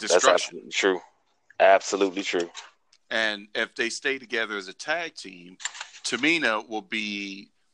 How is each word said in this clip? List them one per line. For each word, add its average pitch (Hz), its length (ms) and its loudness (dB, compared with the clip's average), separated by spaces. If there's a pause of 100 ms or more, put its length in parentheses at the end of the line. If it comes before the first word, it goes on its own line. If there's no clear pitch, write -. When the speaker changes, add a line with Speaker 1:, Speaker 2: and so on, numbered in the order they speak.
(140)
Speaker 1:
destruction. 90 180 6
Speaker 2:
absolutely - 400 -2
true. 92 300 2 (580)
Absolutely 95 640 4
true. 85 260 -2 (600)
Speaker 1:
And 107 460 -2
if 113 200 -4
they 117 140 -2
stay 135 300 -4
together 113 360 -4
as 95 140 -8
a 92 40 -16
tag 165 420 -6
team, 90 420 -18 (480)
Tamina 127 640 2
will 107 140 -6
be 101 680 -8 (240)